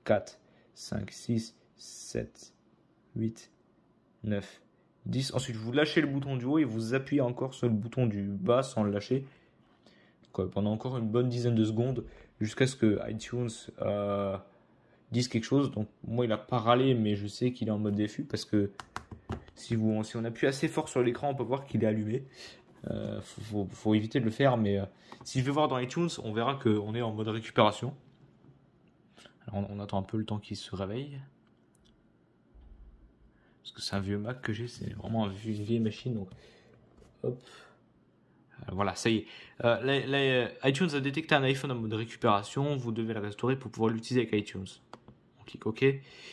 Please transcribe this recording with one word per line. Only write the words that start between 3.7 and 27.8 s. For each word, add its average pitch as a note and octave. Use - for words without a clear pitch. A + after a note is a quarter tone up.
neuf, G#2
dix. B2+
Ensuite, B2
vous A2
lâchez D3+
le C#3+
bouton C3+
du A#2+
haut D3
et D3+
vous A2+
appuyez C3+
encore B2+
sur B2
le A2+
bouton A#2
du G2+
bas G2+
sans A2
le G#2
lâcher. B2+
Donc, -
euh, -
pendant G2+
encore B2+
une A2+
bonne A#2+
dizaine A#2+
de A2
secondes A#2
jusqu'à A2
ce C3
que G#2+
iTunes, A#2+
euh, G2+
dise B2
quelque A2+
chose. C#3
Donc G#2+
moi A#2+
il A2+
a G#2+
pas -
râlé, B2
mais G#2+
je G2+
sais B2
qu'il A2
est -
en G#2
mode G#2+
D G#2
F -
U -
parce -
que G2+
si -
vous, A2
si -
on A2+
appuie A#2
assez C#3
fort D#3
sur C3
l'écran, A#2+
on C3+
peut B2+
voir C3+
qu'il A2
est A2
allumé. A2
Euh, -
faut, -
faut, G#2
faut -
éviter A2
de A#2
le A2
faire, C3
mais, G2+
euh, G2
si -
je B2+
vais C#3+
voir D3+
dans C3
iTunes, E3
on A2
verra A#2
qu'on G#2+
est A#2+
en A2+
mode G#2+
récupération. A2+